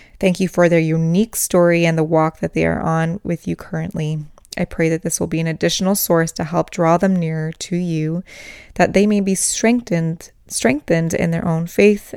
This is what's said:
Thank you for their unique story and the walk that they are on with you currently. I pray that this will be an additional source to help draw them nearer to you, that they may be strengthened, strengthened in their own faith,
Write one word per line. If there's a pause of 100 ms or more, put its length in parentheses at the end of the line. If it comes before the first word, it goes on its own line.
(180)
Thank
you
for
their
unique
story
and
the
walk
that
they
are
on
with
you
currently. (380)
I
pray
that
this
will
be
an
additional
source
to
help
draw
them
nearer
to
you, (520)
that
they
may
be
strengthened, (160)
strengthened
in
their
own
faith,